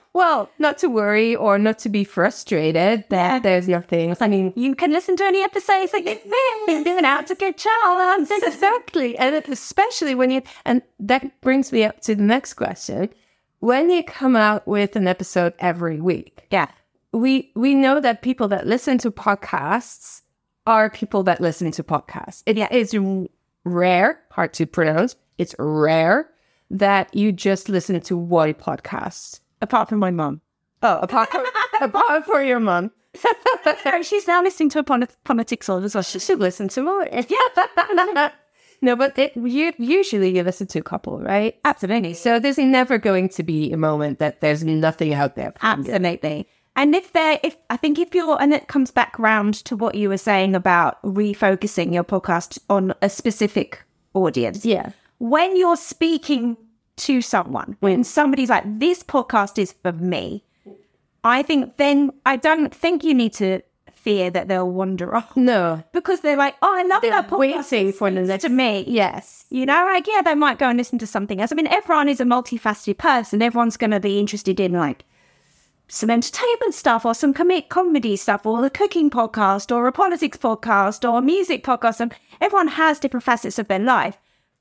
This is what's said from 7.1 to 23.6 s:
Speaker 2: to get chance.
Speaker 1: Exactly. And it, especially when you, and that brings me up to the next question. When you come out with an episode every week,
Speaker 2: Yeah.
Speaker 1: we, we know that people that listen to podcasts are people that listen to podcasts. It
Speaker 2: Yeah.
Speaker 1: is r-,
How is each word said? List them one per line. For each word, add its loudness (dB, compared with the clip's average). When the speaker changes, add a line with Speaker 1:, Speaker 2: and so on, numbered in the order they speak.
Speaker 2:
to -6
get -4
chance. 2
Speaker 1:
Exactly. -2
And 2
it, -4
especially -2
when 2
you, 0
and 2
that -2
brings 0
me 2
up -2
to -2
the 0
next 0
question. -6
When 2
you 2
come 0
out 2
with 0
an 2
episode 0
every -2
week, -4
Speaker 2:
Yeah. 0
Speaker 1:
we, 0
we 2
know 4
that 0
people -2
that -2
listen 0
to -2
podcasts -6
are 4
people -4
that 0
listen -2
to -8
podcasts. -8
It 0
Speaker 2:
Yeah. -2
Speaker 1:
is 0
r-, -2